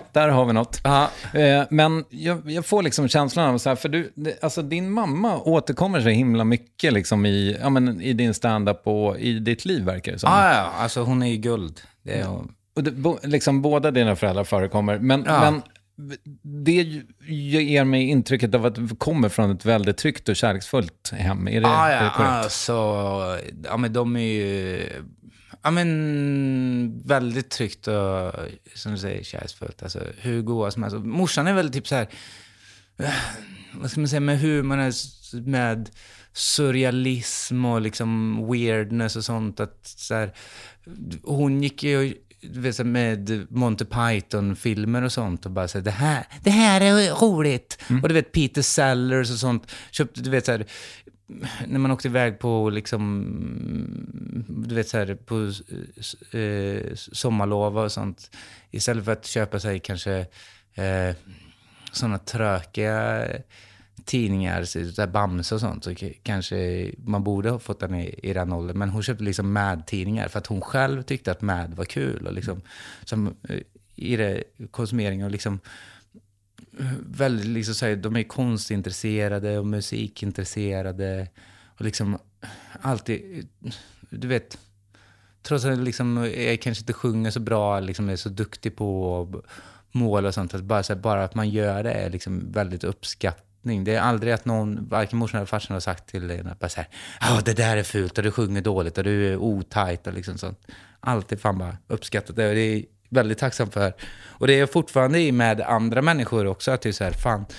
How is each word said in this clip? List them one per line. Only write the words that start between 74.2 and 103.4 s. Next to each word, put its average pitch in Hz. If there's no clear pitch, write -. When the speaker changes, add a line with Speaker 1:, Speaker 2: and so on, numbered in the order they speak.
Speaker 2:
konsumering 104
och 101
liksom, 98
eh, 135
väldigt 120
liksom 113
så 120
här, 107
de 110
är 113
konstintresserade 104
och 104
musikintresserade 98
och 107
liksom 101
alltid, 135
du 113
vet, 123
trots 139
att 131
liksom, 120
jag 120
kanske 110
inte 113
sjunger 110
så 117
bra, 104
liksom 95
är 95
så -
duktig 101
på 92
mål 104
och 95
sånt, 92
att 95
bara 101
så 101
här, 95
bara 101
att 95
man 107
gör 104
det 117
är 98
liksom 90
väldigt 95
uppskattning. -
Det 107
är 110
aldrig 117
att 110
någon, 107
varken 107
morsan 113
eller 101
farsan, 104
har 92
sagt 90
till 90
dig 87
att 87
bara 90
så -
här, 82
"Ja, 117
det 113
där 113
är 104
fult 95
och 104
du 104
sjunger 101
dåligt 92
och 95
du 101
är 95
otajt" 95
och 92
liksom 92
sånt. 95
Alltid 107
fan 98
bara 90
uppskattat -
det. 110
Och 104
det 110
är 107
väldigt 110
tacksam 120